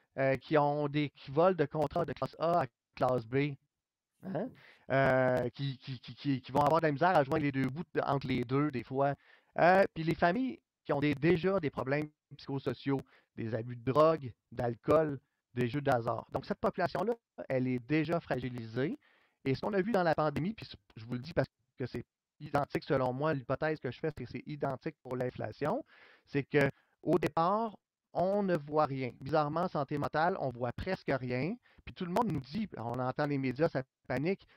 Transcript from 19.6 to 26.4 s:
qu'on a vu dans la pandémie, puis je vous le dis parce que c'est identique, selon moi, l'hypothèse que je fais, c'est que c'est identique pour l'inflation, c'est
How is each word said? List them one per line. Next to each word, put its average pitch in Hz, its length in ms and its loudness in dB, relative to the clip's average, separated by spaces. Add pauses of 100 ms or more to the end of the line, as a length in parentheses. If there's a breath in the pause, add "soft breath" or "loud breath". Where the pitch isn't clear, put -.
qu'on 208 120 -4
a 196 80 2
vu 202 120 0
dans 190 100 4
la 165 120 4
pandémie, 151 380 0
puis - 160 -14 (280)
je 110 80 -16
vous 123 100 -8
le 123 60 -4
dis 156 120 -12
parce - 140 2 (320)
que 123 80 -4
c'est 120 180 -8 (360)
identique, 147 440 -2
selon 131 280 0
moi, 147 220 -2
l'hypothèse 139 440 -4
que 131 120 -8
je - 80 -10
fais, 160 180 -4
c'est 127 80 -10
que 113 60 -12
c'est - 160 -10
identique 147 560 -6
pour 127 140 -6
l'inflation, 127 680 -4 (420 soft breath)
c'est 143 160 -2